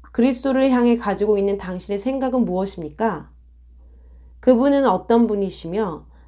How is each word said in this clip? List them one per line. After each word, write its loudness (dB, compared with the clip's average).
그리스도를 2
향해 4
가지고 0
있는 0
당신의 -8
생각은 -2
무엇입니까? -6
그분은 4
어떤 2
분이시며 -4